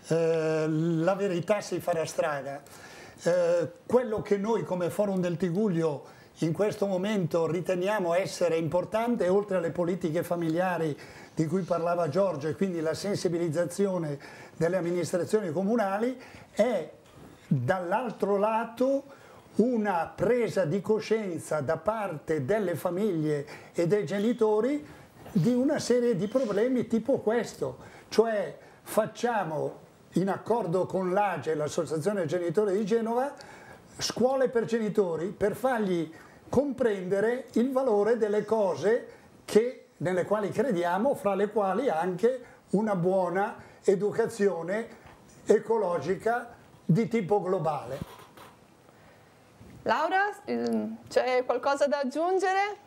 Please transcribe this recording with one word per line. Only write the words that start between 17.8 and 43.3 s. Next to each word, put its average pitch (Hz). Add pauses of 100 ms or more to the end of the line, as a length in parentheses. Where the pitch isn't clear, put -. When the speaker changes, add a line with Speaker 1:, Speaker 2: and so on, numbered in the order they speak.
Speaker 1:
lato 226 (380)
una 208
presa 196
di 175
coscienza 190
da 147
parte 165
delle 180
famiglie 160 (260)
e 170
dei 202
genitori 220 (460)
di 202
una 262
serie 240
di 202
problemi 240
tipo 226
questo, 202 (300)
cioè 208 (260)
facciamo 185 (260)
in 185
accordo 175
con 180
l'age, 170
l'Associazione 156
Genitori 180
di 220
Genova, 233 (680)
scuole 262
per 233
genitori 190
per 208
fargli 190 (380)
comprendere 226
il 247
valore 240
delle 208
cose 202 (380)
che, 240 (120)
nelle 180
quali 202
crediamo, 202
fra 202
le 202
quali 208
anche 185 (260)
una 208
buona 185 (260)